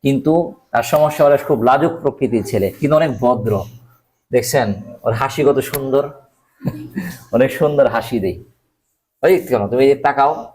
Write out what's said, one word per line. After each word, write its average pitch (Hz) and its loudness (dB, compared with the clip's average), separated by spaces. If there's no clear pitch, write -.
কিন্তু 139 2
তার 117 0
সমস্যা 151 2
হলো 143 6
খুব 143 0
লাজুক 139 2
প্রকৃতির 117 -2
ছেলে, 98 0
কিন্তু 147 0
অনেক 156 2
ভদ্র। 117 0
দেখছেন 120 0
ওর 113 0
হাসি 135 -4
কত 139 4
সুন্দর, 135 -4
<laughs> - -12
অনেক 131 2
সুন্দর 147 2
হাসি 113 -4
দেয়। 90 -4
ওই 170 4
কেন 117 0
তুমি 123 2
এই 139 6
যে 139 4
তাকাও 143 2